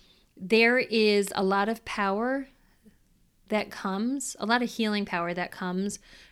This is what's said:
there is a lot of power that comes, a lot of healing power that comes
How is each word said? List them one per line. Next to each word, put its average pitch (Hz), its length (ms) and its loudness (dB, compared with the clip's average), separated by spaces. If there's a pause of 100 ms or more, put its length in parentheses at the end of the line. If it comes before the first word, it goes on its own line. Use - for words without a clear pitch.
(360)
there 226 420 4
is 208 560 2
a 196 80 0
lot 196 260 2
of 226 160 -6
power 226 640 -2 (1000)
that 214 220 -2
comes, 220 680 -4
a - 80 -6
lot 240 160 2
of 240 80 -2
healing 208 340 0
power 175 300 -2
that 175 160 -4
comes 190 480 -4 (340)